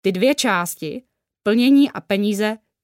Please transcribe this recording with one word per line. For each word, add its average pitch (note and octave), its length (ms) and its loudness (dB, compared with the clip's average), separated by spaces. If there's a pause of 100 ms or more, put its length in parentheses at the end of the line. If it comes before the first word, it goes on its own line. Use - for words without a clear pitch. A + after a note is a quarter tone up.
Ty G3 100 -2
dvě A#3+ 240 0
části, F3 680 -4 (400)
plnění B3+ 480 4
a F#3+ 100 -12
peníze, G#3 560 -2 (260)